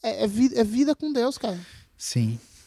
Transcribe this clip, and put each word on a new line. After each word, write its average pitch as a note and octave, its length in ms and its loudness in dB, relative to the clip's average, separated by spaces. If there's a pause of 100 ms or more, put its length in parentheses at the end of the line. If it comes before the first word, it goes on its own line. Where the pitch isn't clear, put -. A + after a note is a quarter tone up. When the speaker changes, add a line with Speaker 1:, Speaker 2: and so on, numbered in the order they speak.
Speaker 1:
é, A3 220 -2
é - 40 4
vi-, A#3+ 260 2
é A#3 80 4
vida C4 320 2
com D4+ 180 -6
Deus, C4 260 -2
cara. F#3+ 200 -6 (400)
Speaker 2:
Sim. A2+ 400 -2 (280)